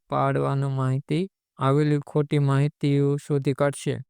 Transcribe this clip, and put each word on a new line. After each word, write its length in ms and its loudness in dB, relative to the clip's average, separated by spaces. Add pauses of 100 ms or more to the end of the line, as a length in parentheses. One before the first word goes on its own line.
પાડવાનો 640 0
માહિતી 540 -2 (360)
આવેલી 400 2
ખોટી 400 -2
માહિતીઓ 800 2
શોધી 360 -2
કાઢશે. 420 -2 (140)